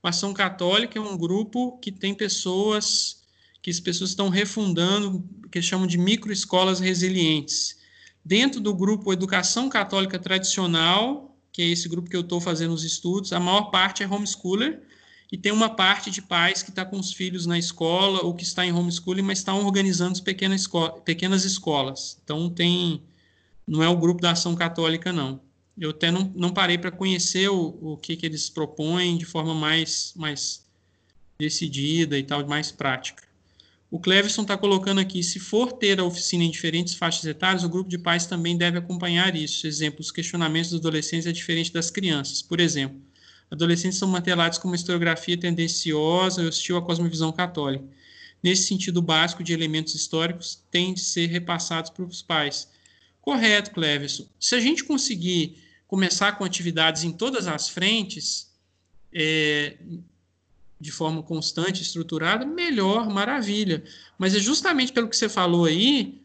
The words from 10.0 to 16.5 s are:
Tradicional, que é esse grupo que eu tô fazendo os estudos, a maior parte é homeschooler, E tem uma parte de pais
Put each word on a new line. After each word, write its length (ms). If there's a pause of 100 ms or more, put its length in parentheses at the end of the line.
Tradicional, 1160 (160)
que 120
é 20
esse 240
grupo 180
que 80
eu 80
tô 160
fazendo 320
os 120
estudos, 500
a 60
maior 320
parte 320
é 40
homeschooler, 720 (520)
E 60
tem 140
uma 180
parte 400
de 120
pais 420